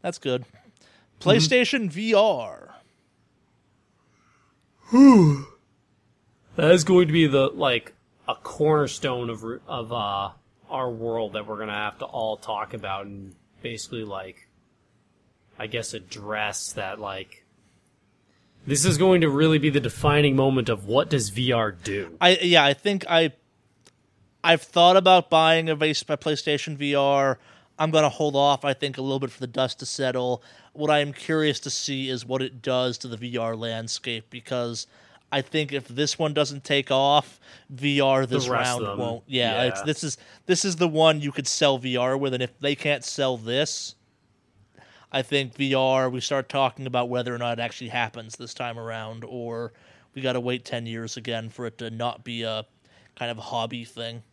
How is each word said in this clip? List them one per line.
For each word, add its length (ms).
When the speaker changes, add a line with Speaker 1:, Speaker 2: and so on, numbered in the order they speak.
Speaker 1:
that's 160
good. 280
Speaker 2:
Mm-hmm. 840
Speaker 1:
PlayStation 640
V 240
R. 580
Speaker 2:
Whew. 560
That 160
is 120
going 240
to 60
be 140
the, 220
like, 440
a 60
cornerstone 960
of, 140
of, 260
uh, 380
our 180
world 440
that 120
we're 140
gonna 140
have 260
to 60
all 300
talk 380
about 320
and 300
basically, 420
like, 440
I 80
guess 260
address 800
that, 260
like, 460
this 160
is 140
going 240
to 80
really 280
be 120
the 100
defining 560
moment 320
of 180
what 240
does 200
V 240
R 180
do? 480
Speaker 1:
I, 220
yeah, 240
I 80
think 360
I, 220
I've 180
thought 360
about 320
buying 400
a 60
base-, 260
a 160
PlayStation 580
V 180
R. 460
I'm 100
gonna 200
hold 260
off, 300
I 80
think, 240
a 40
little 180
bit 120
for 80
the 80
dust 320
to 60
settle. 580
What 180
I 80
am 140
curious 480
to 80
see 400
is 160
what 160
it 200
does 380
to 80
the 100
V 200
R 180
landscape, 760
because 580
I 100
think 300
if 160
this 320
one 140
doesn't 300
take 280
off, 480
V 320
R 240
Speaker 2:
The 100
Speaker 1:
this 140
Speaker 2:
rest 180
Speaker 1:
round 160
Speaker 2:
of 140
them. 20
Speaker 1:
won't. 260
Yeah, 380
Speaker 2:
Yeah. 60
Speaker 1:
it's, 140
this 200
is, 140
this 180
is 100
the 120
one 340
you 100
could 160
sell 300
V 200
R 200
with, 160
and 100
if 160
they 160
can't 300
sell 320
this, 580
I 120
think 320
V 180
R, 340
we 140
start 280
talking 360
about 240
whether 240
or 60
not 180
it 40
actually 280
happens 460
this 180
time 240
around, 460
or 500
we 80
gotta 180
wait 260
ten 200
years 320
again 320
for 160
it 140
to 100
not 340
be 200
a 220
kind 160
of 60
hobby 480
thing. 360